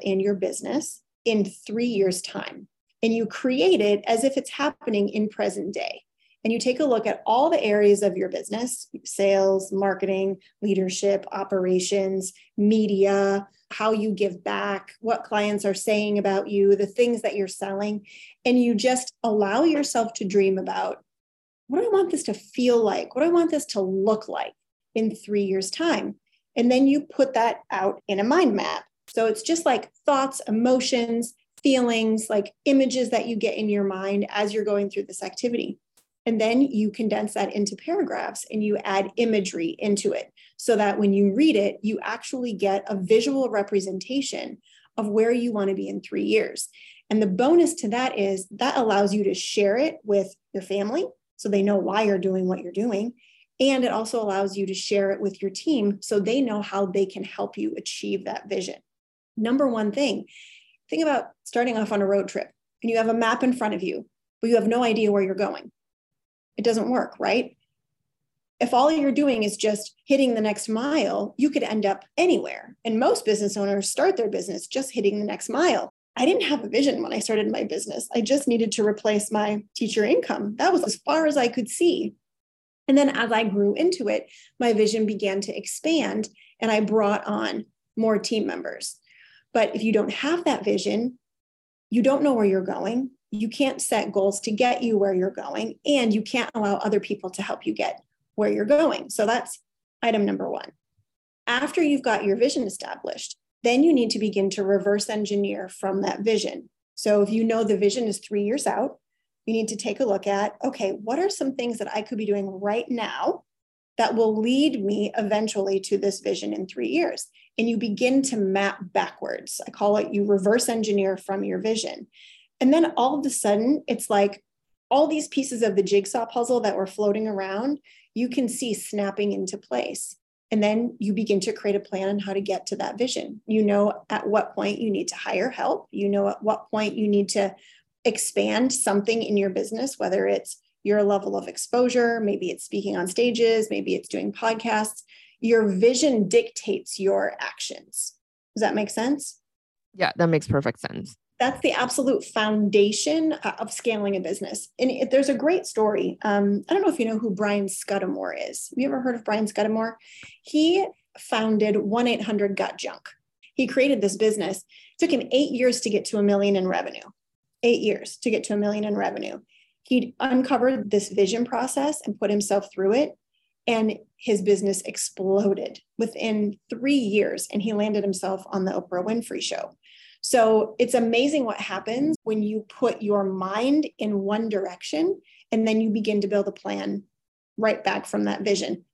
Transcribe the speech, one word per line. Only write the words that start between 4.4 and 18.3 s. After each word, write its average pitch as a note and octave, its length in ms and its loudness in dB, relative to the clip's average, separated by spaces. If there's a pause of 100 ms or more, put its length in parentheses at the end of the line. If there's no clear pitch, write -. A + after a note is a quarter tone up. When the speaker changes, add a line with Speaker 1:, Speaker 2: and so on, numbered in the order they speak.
Speaker 1:
happening G#3 580 -2
in G#3+ 220 -2
present G3+ 420 -4
day. - 300 -8 (420)
And A3 80 0
you A#3 60 0
take B3+ 220 0
a D#4 40 2
look A#3+ 220 2
at - 180 -2
all C4 240 4
the E4+ 140 2
areas G#3 400 6
of F#3+ 140 2
your F#3 120 -2
business, G#3+ 600 -6 (160)
sales, G3 680 2
marketing, F#3+ 640 0 (220)
leadership, F#3+ 720 0
operations, F#3+ 1000 -2 (260)
media, G3+ 880 4 (240)
how A3 220 0
you A3 180 0
give F#3 340 -2
back, G3+ 560 -4
what A3+ 240 -2
clients G#3 400 0
are G3 80 2
saying G#3 460 0
about G3 320 0
you, G3+ 260 6
the G3+ 80 2
things A#3 380 0
that G3+ 140 -2
you're G3 120 -2
selling. G3+ 560 -6 (400)